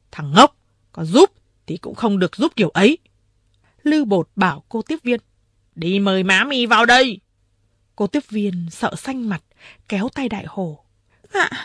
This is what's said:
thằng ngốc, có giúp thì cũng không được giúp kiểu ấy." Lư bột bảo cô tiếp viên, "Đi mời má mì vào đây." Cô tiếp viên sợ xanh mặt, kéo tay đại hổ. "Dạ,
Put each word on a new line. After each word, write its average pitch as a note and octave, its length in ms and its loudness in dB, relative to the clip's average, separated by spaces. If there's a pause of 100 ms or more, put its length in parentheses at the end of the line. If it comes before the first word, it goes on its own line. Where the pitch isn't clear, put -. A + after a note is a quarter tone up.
(120)
thằng D3 200 -10
ngốc, A3 260 4 (340)
có E3 140 -10
giúp A#3+ 260 6 (360)
thì E3 100 -10
cũng - 180 -14
không G3+ 240 0
được F3+ 160 -2
giúp C#4+ 200 -2
kiểu F#3+ 140 2
ấy." A3 280 4 (840)
Lư D4+ 220 2
bột G3 300 0
bảo D#3+ 340 0
cô A3 120 -6
tiếp D#4 220 -8
viên, A#3+ 160 -2 (560)
"Đi F3 240 -2
mời F#3+ 240 0
má F#3+ 200 2
mì C4 220 -2
vào A3+ 200 4
đây." B3 340 4 (760)
Cô G3+ 120 -2
tiếp D4 220 -4
viên G3 420 -4
sợ - 240 -6
xanh B3+ 340 -8
mặt, G#3 140 -6 (440)
kéo G#3 260 -4
tay C4+ 160 -6
đại G3 180 -8
hổ. D#3+ 360 -10 (500)
"Dạ, F#4+ 160 0 (160)